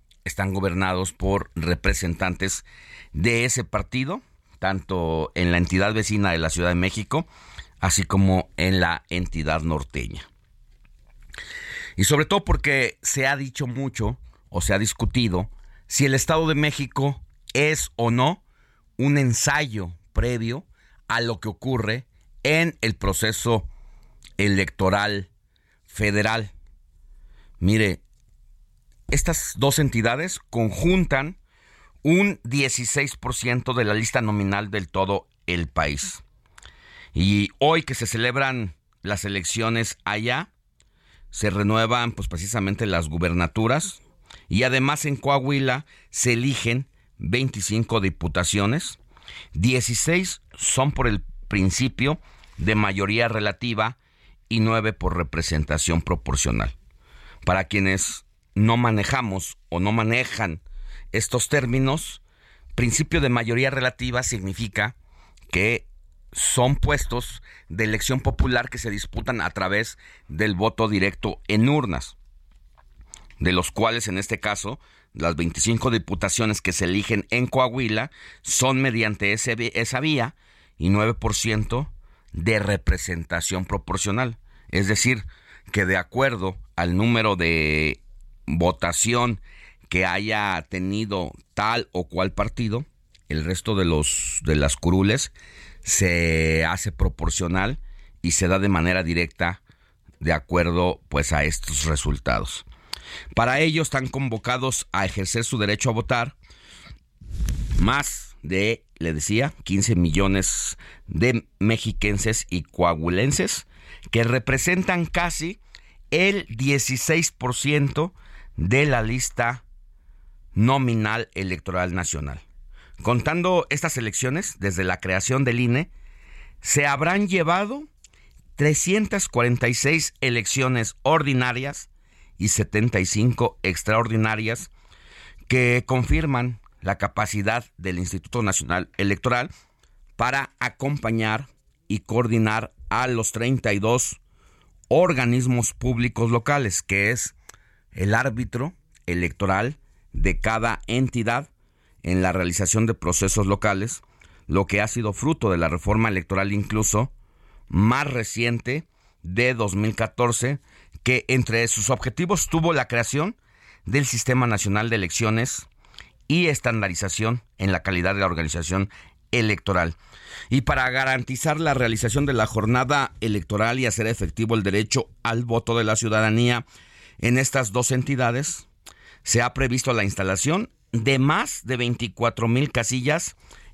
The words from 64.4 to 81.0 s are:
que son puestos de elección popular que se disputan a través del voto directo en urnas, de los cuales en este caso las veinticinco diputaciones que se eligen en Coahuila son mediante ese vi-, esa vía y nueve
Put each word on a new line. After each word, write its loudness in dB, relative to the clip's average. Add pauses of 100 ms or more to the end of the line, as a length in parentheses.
que 0 (460)
son 2
puestos -2 (240)
de -4
elección 0
popular 2
que -12
se -6
disputan -6
a -2
través -2 (300)
del 0
voto 0
directo -2
en 4
urnas, -2 (1200)
de 0
los 0
cuales -2
en -4
este -6
caso -6 (340)
las -2
veinticinco 0
diputaciones -2
que -2
se -2
eligen 0
en 0
Coahuila -2 (320)
son 0
mediante 0
ese -2
vi-, -4
esa -2
vía 0 (420)
y 0
nueve 4